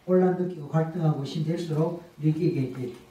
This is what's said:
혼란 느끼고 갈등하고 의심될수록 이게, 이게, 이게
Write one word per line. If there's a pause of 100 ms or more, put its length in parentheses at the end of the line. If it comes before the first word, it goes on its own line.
혼란
느끼고
갈등하고
의심될수록 (160)
이게,
이게,
이게 (180)